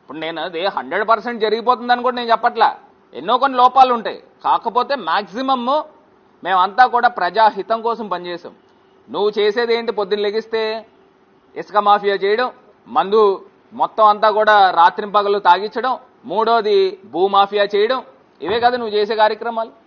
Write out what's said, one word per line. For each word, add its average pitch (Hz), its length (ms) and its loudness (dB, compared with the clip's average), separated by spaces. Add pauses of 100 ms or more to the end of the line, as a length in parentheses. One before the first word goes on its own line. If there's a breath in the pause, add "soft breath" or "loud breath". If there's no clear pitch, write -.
ఇప్పుడు 139 240 -18
నేను 165 220 -10
అది 170 160 -8 (140)
హండ్రెడ్ 143 340 -4
పర్సెంట్ 226 340 0
జరిగిపోతుందని 240 640 0
కూడా 247 140 -2
నేను 233 120 -4
చెప్పట్లా, 220 360 2 (520)
ఎన్నో 196 220 -2
కొన్ని 269 180 -2
లోపాలు 254 380 6
ఉంటాయి. 185 200 -6 (280)
కాకపోతే 233 500 -2 (140)
మ్యాక్సిమమ్ 240 600 -2 (760)
మేమంతా 190 480 2
కూడా 240 140 2 (100)
ప్రజాహితం 202 680 0
కోసం 233 280 -4
పనిచేసాం. 175 400 -10 (600)
నువ్వు 202 240 0
చేసేది 226 380 0
ఏంటి? 233 220 -4
పొద్దున్న 208 280 -2
లెగిస్తే 220 360 -4 (960)
ఇసుక 185 180 -2 (100)
మాఫియా 202 360 2
చేయడం, 220 260 0 (460)
మందు 196 260 2 (600)
మొత్తం - 220 0 (100)
అంతా 214 240 2
కూడా 214 180 4 (240)
రాత్రింపగలు 202 680 2
తాగించడం, 214 460 0 (380)
మూడోది 214 440 0 (380)
భూ 165 80 -2 (140)
మాఫియా 202 300 2 (100)
చేయడం, 226 240 0 (440)
ఇవే 196 180 -4
కదా 247 180 2
నువ్వు 214 180 -8
చేసే 208 220 -2
కార్యక్రమాలు. 226 520 -2 (140)